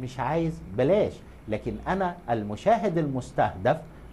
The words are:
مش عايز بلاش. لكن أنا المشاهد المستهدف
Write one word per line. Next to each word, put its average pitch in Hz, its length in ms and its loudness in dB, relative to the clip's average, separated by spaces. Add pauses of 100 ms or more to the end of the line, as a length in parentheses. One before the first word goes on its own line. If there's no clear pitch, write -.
مش 127 180 -8
عايز 160 400 0 (160)
بلاش. 147 360 4 (360)
لكن 107 280 -4 (120)
أنا 180 280 0 (140)
المشاهد 160 680 2
المستهدف 131 800 0 (360)